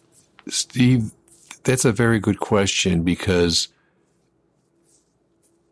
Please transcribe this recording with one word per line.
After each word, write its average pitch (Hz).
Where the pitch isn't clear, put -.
Steve, 123
that's 127
a 123
very 113
good 98
question, 95
because 87